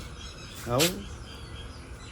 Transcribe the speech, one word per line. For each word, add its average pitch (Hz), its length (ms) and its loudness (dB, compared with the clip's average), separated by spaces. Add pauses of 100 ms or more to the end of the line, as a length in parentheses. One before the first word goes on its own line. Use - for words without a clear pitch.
(680)
હવ. 123 140 8 (1300)